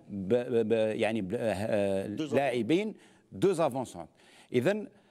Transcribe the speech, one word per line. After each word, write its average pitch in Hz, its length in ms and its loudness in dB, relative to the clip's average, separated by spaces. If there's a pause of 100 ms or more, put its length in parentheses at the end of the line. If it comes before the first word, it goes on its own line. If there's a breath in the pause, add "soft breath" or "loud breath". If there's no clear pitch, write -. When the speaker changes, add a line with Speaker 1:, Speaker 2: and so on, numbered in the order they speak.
Speaker 1:
ب-، 98 240 -2
ب-، 123 360 2
ب-، - 20 2
يعني 110 500 2
ب-، 92 160 -4
آه، 101 720 0
Speaker 2:
دو 120 280 -4
Speaker 1:
لاعبين 139 580 0 (380 soft breath)
دو 170 200 2
زافونسون. 131 540 -2 (480 soft breath)
اذا 196 340 2 (220 soft breath)